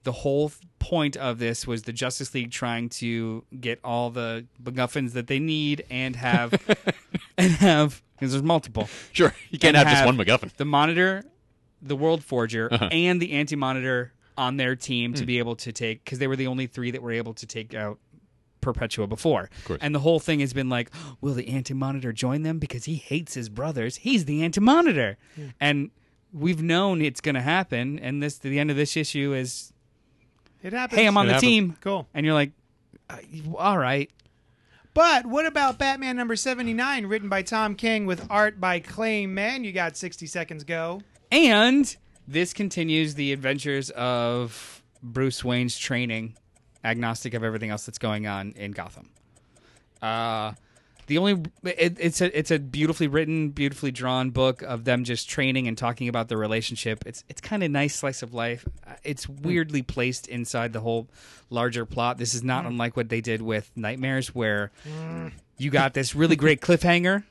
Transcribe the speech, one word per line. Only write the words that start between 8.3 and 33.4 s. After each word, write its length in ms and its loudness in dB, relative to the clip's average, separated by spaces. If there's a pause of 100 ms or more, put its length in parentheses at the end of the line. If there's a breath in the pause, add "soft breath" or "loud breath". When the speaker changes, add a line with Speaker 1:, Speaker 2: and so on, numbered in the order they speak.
Speaker 1:
there's 140 0
multiple. 440 0 (240 loud breath)
Speaker 2:
Sure, 220 6 (160)
you 80 -6
can't 180 8
Speaker 1:
And 20 12
Speaker 2:
have 100 10
just 160 8
Speaker 1:
have 20 8
Speaker 2:
one 100 6
MacGuffin. 400 2
Speaker 1:
the 80 -2
Monitor, 600 2 (580)
the 140 -4
World 260 2
Forger, 500 -2
Speaker 2:
Uh-huh. 200 2
Speaker 1:
and 280 4
the 120 -2
Anti-Monitor 800 -2 (260)
on 180 -2
their 200 0
team 380 -4
to 80 -4
Speaker 2:
Hmm. 40 -4
Speaker 1:
be 120 0
able 180 -2
to 160 -10
take, 320 -6
'cause 160 -8
they 80 0
were 80 -2
the 100 -2
only 220 -4
three 240 -6
that 100 -10
were 100 -8
able 220 -6
to 120 -16
take 280 -12
out 240 -6 (600)
Perpetua 460 -2
before. 420 0 (100)
Speaker 2:
Of 60 -18
course. 160 -4
Speaker 1:
And 140 -2
the 60 0
whole 200 4
thing 200 0
has 120 -2
been 160 -2
like, 220 -2 (160 loud breath)
<gasps> 160 -16
"Will 120 -2
the 140 -6
Anti-Monitor 640 -4
join 300 -2
them? 160 -2
Because 260 -6
he 120 -4
hates 380 -6
his 140 -8
brothers. 480 -4
He's 300 2
the 180 0
Anti-Monitor." 720 4 (200 loud breath)
Speaker 3:
Yeah. 100 -12 (120 loud breath)
Speaker 1:
And 320 2 (420)
we've 300 0
known 400 2
it's 200 -2
gonna 180 0
happen, 580 -2
and 240 -4
this, 140 -6
the 220 -2
end 120 2
of 60 0
this 220 0
issue 360 -2
is, 380 -6 (880)
Speaker 3:
It 120 -8
happens. 260 2
Speaker 1:
"Hey, 60 8
I'm 100 6
on 80 6
Speaker 2:
It 40 6
Speaker 1:
the 60 6
Speaker 2:
happened. 160 6
Speaker 1:
team." 300 4
Speaker 3:
Cool. 320 -4
Speaker 1:
And 140 0
you're 80 4
like, 180 4 (560)
"Uh, 80 -14 (400)